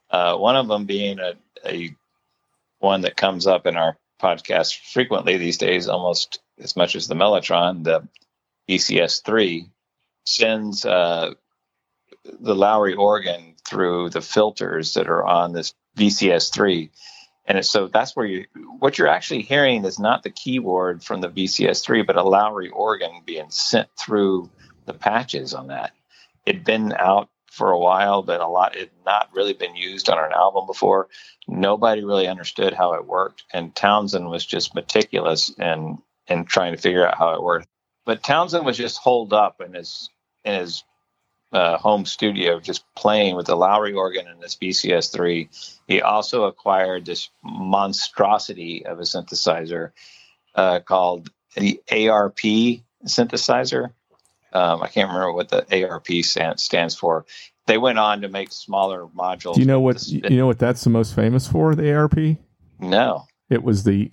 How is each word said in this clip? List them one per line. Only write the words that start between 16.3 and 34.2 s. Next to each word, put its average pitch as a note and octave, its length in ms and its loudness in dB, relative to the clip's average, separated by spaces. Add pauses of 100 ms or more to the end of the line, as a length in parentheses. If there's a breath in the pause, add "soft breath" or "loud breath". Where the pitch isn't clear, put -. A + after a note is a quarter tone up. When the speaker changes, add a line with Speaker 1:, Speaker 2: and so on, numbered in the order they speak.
Speaker 1:
S E2+ 200 2
three. F2 400 0 (560 loud breath)
And G2 120 0
it's, F#2 100 0
so G2 200 0
that's A2+ 260 0
where A#2 120 -2
you, F#2+ 180 -6 (340)
what C#3 200 0
you're D#3+ 100 4
actually D3+ 340 0
hearing C3 420 2
is F#2 140 -4
not G#2+ 240 0
the - 80 -8
keyboard F#2 720 -4
from F#2+ 200 -8
the F2+ 60 -4
V F#2+ 180 -4
C F#2+ 200 0
S F2+ 140 0
three, A#2 220 0
but G2 140 0
a F2+ 60 4
Lowry G2 460 2
organ F#2+ 560 -4
being D#2 260 -12
sent - 380 0 (100)
through F#2+ 520 0 (340 soft breath)
the - 100 -12
patches B2 600 -4
on - 140 -12
that. - 240 -8 (540 soft breath)
It'd F#2 180 -2
been A2 280 0
out G2 380 2 (200)
for G2+ 200 0
a F2 80 4
while, F#2+ 440 4
but F2 180 -2
a E2+ 80 -2
lot, F2+ 260 2
it F#2 60 -10
had F2+ 100 -12 (160)
not G#2 260 2
really G2 200 0
been F2+ 240 -8
used F#2 320 -6
on F2 100 4
an D#2 140 -2
album F#2 340 2
before. F#2+ 420 2 (380 loud breath)
Nobody G#2+ 560 0
really G2+ 240 0
understood F#2 460 -2
how F2 220 0
it D#2+ 120 -6
worked. - 460 -4
And E2+ 220 -6
Townsend G2+ 540 2